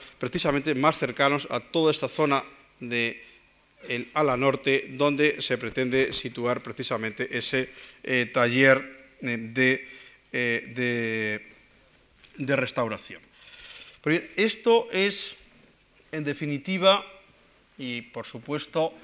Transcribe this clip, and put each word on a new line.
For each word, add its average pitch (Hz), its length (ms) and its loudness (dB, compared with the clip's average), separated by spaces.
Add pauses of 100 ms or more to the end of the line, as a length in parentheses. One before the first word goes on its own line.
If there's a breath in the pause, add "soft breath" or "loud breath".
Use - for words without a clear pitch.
(180 loud breath)
precisamente 143 580 0
más 151 200 4
cercanos 143 540 0
a 123 100 -2
toda 160 300 2
esta 143 180 0
zona 143 360 2 (340)
de 120 440 -4 (640 loud breath)
el 120 260 -6
ala 147 220 2
norte, 135 540 2
donde 143 520 2
se 123 160 -2
pretende 127 540 0
situar 120 500 -4
precisamente 117 760 -6
ese, 127 340 -2 (340 loud breath)
eh, 123 280 0
taller, 131 800 4 (100)
eh, 120 160 -4
de, 127 520 0 (440 loud breath)
eh, 120 420 -2
de, 113 760 -2 (840)
de 139 200 0
restauración. 117 640 -4 (800 loud breath)
Pero 156 180 2
bien, 165 180 -10
esto 220 560 4
es, 196 420 -2 (800)
en 156 120 -4
definitiva, 160 800 2 (720)
y 123 260 -8
por 117 220 -10
supuesto 147 680 -4 (120)